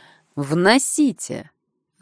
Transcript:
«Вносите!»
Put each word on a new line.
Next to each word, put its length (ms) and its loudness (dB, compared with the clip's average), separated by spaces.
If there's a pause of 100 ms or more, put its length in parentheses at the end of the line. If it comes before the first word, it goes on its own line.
(360)
«Вносите!» 1120 0 (520)